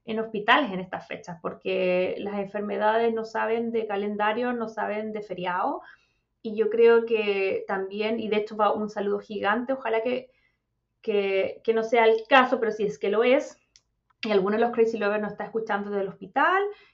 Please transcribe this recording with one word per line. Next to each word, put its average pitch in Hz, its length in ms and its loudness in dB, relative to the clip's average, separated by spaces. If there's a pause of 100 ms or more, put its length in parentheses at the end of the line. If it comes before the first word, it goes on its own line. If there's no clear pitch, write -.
en 220 140 -4
hospitales 226 540 2
en 185 80 -6
estas 180 260 -10
fechas, - 340 -12
porque 185 800 -2
las 202 220 -6
enfermedades 214 760 0
no 220 100 -4
saben 226 460 -2
de 220 160 -2
calendario, 208 640 -2
no 226 160 -6
saben 214 440 -6
de 208 100 -8
feriado, 185 600 -4 (600)
y 214 140 -6
yo 214 120 2
creo 233 380 6
que 196 600 0
también, 202 500 -4
y 220 100 -6
de 208 100 0
hecho 214 180 -4
va 214 160 4
un 214 180 -4
saludo 202 300 -4
gigante, 214 520 -2
ojalá 226 300 -2
que, 247 280 -4 (680)
que, 196 640 0
que 226 100 2
no 220 100 2
sea 226 220 4
el 220 220 4
caso, 262 320 6
pero 214 120 0
si 214 120 -4
es 180 140 -4
que 202 100 -4
lo 214 160 2
es, 269 320 2 (680)
y 220 100 -4
alguno 196 240 2
de 226 40 2
los 233 120 2
Crazy 226 260 2
Lovers 208 240 0
nos 208 100 -4
está - 120 -8
escuchando 202 460 -4
del 196 180 -2
hospital, 277 540 0 (320)